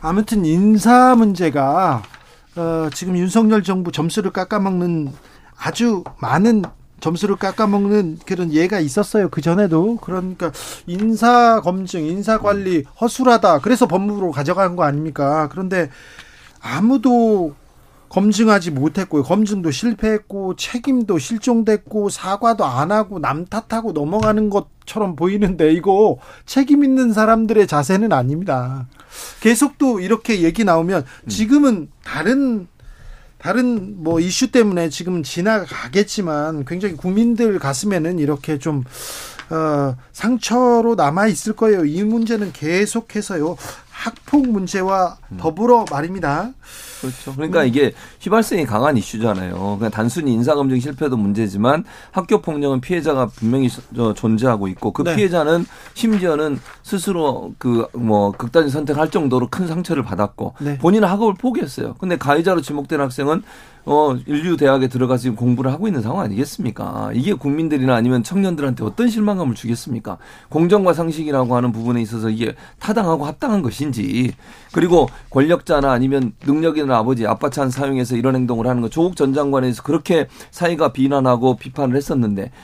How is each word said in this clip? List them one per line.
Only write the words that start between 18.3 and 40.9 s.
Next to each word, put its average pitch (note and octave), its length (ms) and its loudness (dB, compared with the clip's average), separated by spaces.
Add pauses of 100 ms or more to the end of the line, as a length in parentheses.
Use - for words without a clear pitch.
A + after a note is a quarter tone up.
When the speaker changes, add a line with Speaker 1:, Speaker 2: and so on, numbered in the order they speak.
Speaker 1:
못했고요. D#3 540 -2
검증도 F#3+ 480 0
실패했고, G#3+ 840 -4
책임도 A#3 640 -2
실종됐고, G#3+ 880 0
사과도 G3+ 560 0
안 C#3+ 280 0
하고 G#3 260 0
남 D3+ 260 -4
탓하고 A3 480 -6
넘어가는 G#3+ 560 0
것처럼 G3 680 -4
보이는데, F3 560 2
이거 F#3+ 440 4 (300)
책임 C#4+ 380 4
있는 C4 280 4
사람들의 A3 540 4
자세는 F#3+ 460 2
아닙니다. C3+ 760 -2 (540)
계속 A#3+ 380 2
또 B3 220 2
이렇게 G#3 420 0
얘기 E3 220 2
나오면 E3+ 380 2
Speaker 2:
음. - 260 -14
Speaker 1:
지금은 A3 600 2 (160)
다른, A3 640 -2 (720)
다른 G#3 640 -2
뭐 E3 180 0
이슈 F3+ 320 -2
때문에 F#3+ 360 2
지금 F3 340 -4
지나가겠지만, D#3+ 1400 -2
굉장히 F3 320 -6
국민들 G#3+ 640 0
가슴에는 E3+ 600 -2
이렇게 D3 380 -2
좀, C#3 260 -4 (640)
어, D3 460 -2 (160)
상처로 A#3 840 2